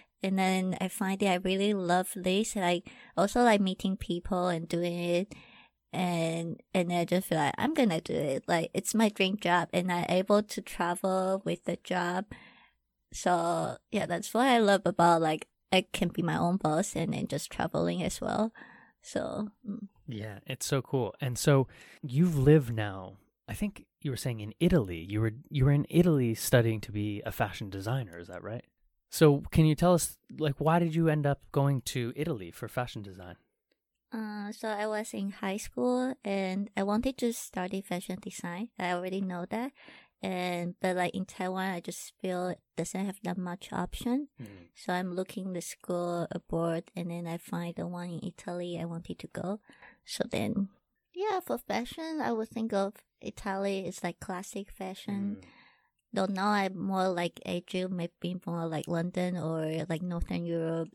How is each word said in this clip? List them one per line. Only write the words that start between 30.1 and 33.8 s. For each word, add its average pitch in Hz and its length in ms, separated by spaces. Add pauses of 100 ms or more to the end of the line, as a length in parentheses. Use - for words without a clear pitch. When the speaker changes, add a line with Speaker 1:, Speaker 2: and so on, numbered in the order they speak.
Speaker 2:
like, 147 220
why 160 180
did 170 160
you 165 160
end 151 160
up 143 160 (100)
going 139 300 (160)
to 117 180
Italy 123 360
for - 160
fashion 120 340
design? 92 360 (720)